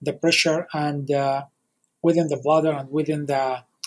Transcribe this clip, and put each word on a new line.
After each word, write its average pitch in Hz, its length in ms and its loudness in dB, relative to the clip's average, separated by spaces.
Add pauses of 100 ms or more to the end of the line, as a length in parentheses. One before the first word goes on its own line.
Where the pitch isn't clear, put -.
the - 100 -4
pressure 170 640 0
and, 147 380 -2
uh, 139 320 0 (580)
within 165 280 4
the 143 80 -2
bladder 156 340 2
and 135 180 -6
within 147 380 -2
the, 131 360 -2 (240)